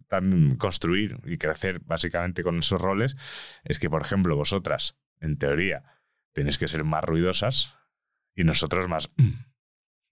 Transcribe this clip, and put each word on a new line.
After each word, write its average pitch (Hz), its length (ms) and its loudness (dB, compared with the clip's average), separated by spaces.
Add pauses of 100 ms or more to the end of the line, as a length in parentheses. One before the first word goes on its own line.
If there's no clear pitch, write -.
tam-, 92 480 4
construir 95 680 0
y 82 120 -6
crecer 85 440 -2
básicamente 87 600 -2
con 85 160 0
esos 85 220 0
roles, 101 340 0 (480)
es - 160 -4
que, 85 100 -2
por 78 120 0
ejemplo, 90 340 2
vosotras, 76 600 -2 (240)
en 76 180 -2
teoría, 76 460 0 (500)
tenéis 71 240 0
que 87 100 -2
ser 78 160 -2
más 78 200 0
ruidosas 90 680 0 (640)
y 92 80 0
nosotros 82 440 2
más, 80 280 -4
<clears throat> - 20 -20 (960)